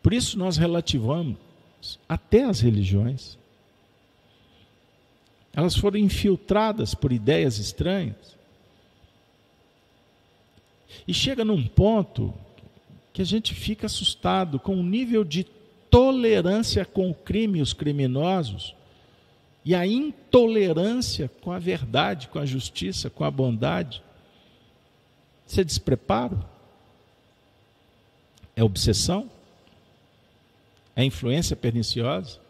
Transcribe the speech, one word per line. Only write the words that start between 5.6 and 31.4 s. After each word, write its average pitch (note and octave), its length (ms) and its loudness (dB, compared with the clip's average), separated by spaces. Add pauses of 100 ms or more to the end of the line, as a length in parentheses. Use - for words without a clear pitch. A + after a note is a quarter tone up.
foram G3+ 220 0
infiltradas G3+ 960 0
por C3+ 180 -2
ideias B2 460 2
estranhas. D#3+ 800 -6 (2750)
E F3+ 40 -4
chega A#3+ 320 0
num G3 220 2
ponto E3+ 680 4 (800)
que F#3+ 100 -4
a - 20 0
gente A3 300 -2
fica - 320 -6
assustado F#3 720 -2
com F#3+ 200 -2
o F3+ 40 0
nível A3 420 2
de D#3+ 200 -4 (460)
tolerância A3+ 960 4
com F#3 240 -2
o D#3 40 -4
crime G#3 440 -2
e D3+ 40 2
os B2+ 120 -2
criminosos C#3+ 1000 -2 (880)
e E3 120 0
a F3 120 0
intolerância A3 1400 0 (140)
com F3+ 100 -8
a F#3 60 -6
verdade, E3 680 -2
com - 100 -10
a D3 80 -4
justiça, C3+ 640 -6
com - 140 -8
a D3 60 0
bondade. C3+ 720 -2 (1400)
Isso - 140 -2
é F#3 40 4
despreparo? F3 800 -2 (2250)
É A2+ 80 2
obsessão? B2+ 680 0 (1700)
É A#2+ 80 2
influência C3+ 500 -2